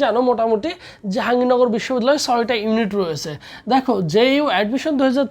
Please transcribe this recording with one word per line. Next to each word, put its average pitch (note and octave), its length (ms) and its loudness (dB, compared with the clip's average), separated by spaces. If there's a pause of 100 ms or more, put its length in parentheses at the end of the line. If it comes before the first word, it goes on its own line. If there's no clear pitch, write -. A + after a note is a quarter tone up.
জানো A#3 160 2 (100)
মোটামুটি A3+ 400 0 (460)
জাহাঙ্গীরনগর B3 600 2
বিশ্ববিদ্যালয়ে B3+ 500 0
ছয়টা A#3+ 380 0
ইউনিট A3 280 0 (100)
রয়েছে। D#3+ 300 -4 (420)
দেখো, C4 200 2 (200)
জেইউ C4 400 4
অ্যাডমিশন G#3+ 440 -2
দুই C4+ 100 2
হাজার C4 240 0